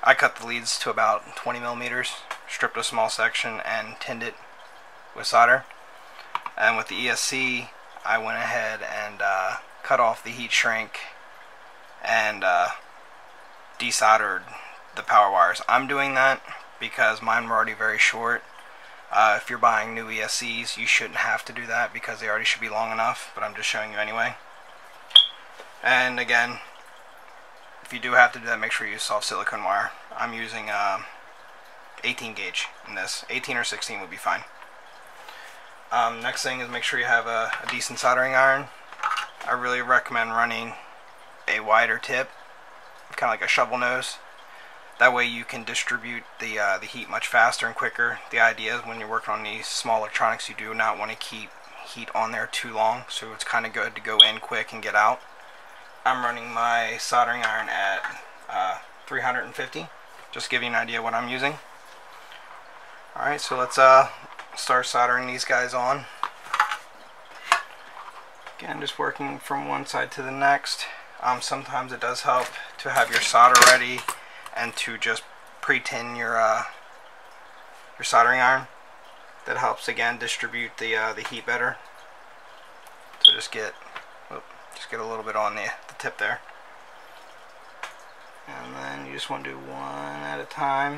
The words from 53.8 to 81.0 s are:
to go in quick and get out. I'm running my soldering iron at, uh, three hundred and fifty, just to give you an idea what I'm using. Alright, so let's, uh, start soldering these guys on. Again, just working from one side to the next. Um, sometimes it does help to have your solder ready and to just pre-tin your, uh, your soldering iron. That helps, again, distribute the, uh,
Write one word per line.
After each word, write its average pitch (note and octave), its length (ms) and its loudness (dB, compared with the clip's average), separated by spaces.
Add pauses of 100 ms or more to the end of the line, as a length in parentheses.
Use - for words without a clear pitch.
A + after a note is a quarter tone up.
to G#2+ 60 -12
go G#2+ 180 -4
in A2 200 4
quick - 320 -4
and A2+ 100 -12
get G#2 140 -4
out. G#2+ 260 4 (840)
I'm B2+ 180 0
running A#2+ 300 -4
my A#2 440 0
soldering A#2+ 460 0
iron A2 240 -2
at, G2 540 -2 (260)
uh, F#2+ 300 -2 (280)
three C3+ 140 -6
hundred B2 220 -2
and A#2 120 -10
fifty, D3+ 360 -8 (420)
just C3+ 140 -8
to - 40 -8
give B2 120 0
you A#2+ 80 -4
an A#2+ 60 -4
idea A#2 260 -2
what A2+ 120 -2
I'm A#2+ 140 -2
using. C3 280 -2 (1600)
Alright, D3 240 -2
so - 160 -4
let's, B2+ 200 -2
uh, C3 320 10 (460)
start B2+ 300 2
soldering B2 420 2
these B2 160 -6
guys B2 300 0
on. B2+ 320 0 (2500)
Again, D#3 220 -10
just C#3+ 180 -6
working C#3 420 -4
from C#3+ 280 -6
one C#3 180 -4
side C3+ 260 -4
to - 100 -10
the C3 100 -8
next. C#3 540 2 (360)
Um, B2 200 0
sometimes C3+ 500 -6
it A#2+ 80 -10
does A#2+ 220 -4
help B2 260 2 (300)
to C3+ 140 -6
have B2 180 4
your A#2 120 2
solder B2 460 10
ready B2+ 320 6 (560)
and A2+ 220 -4
to A2+ 200 -6
just A2 260 -2 (360)
pre-tin A#2+ 560 -2
your, A#2 240 0
uh, A2 240 4 (1300)
your - 80 -8
soldering B2 340 6
iron. C3 280 4 (760)
That - 120 -4
helps, A#2 320 -2
again, A#2 280 -2
distribute A#2 600 -6
the, A2+ 180 -2
uh, A2 180 0